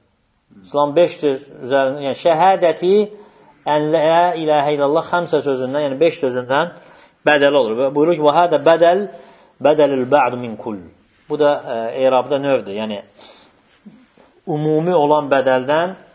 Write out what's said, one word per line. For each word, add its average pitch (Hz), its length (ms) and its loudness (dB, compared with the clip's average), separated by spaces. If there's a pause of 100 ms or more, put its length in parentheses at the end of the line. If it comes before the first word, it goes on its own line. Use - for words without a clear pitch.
(640)
İslam 143 320 -2
beş 170 220 4
söz 139 220 -2 (240)
üzərində, 135 380 0
yəni 135 180 -6
"şəhadəti 175 760 2 (680)
ən 151 260 0
la 165 440 2
ilahə 151 400 0
illallah" 147 300 0
xəmsə 165 380 -2
sözündən, 135 420 -2
yəni 135 140 -4
beş 160 200 0
sözündən 131 540 -2 (520)
bədəl 143 300 2
olur. 117 220 0
Və 135 160 -2
buyurur 156 220 2
ki, 151 80 -4
"Və 147 120 2
hədə 165 280 2
bədəl, 170 440 2 (540)
bədəlül 139 480 2
bə'd 127 280 2
min 120 200 -10
kull." 104 240 -10 (480)
Bu 151 100 -4
da, 147 120 4 (120)
e, 127 400 -6
i'rabda 131 360 0
növdür. 127 340 -2
Yəni, 107 280 -8 (1500)
ümumi 156 480 -2
olan 147 340 2
bədəldən 135 680 0 (200)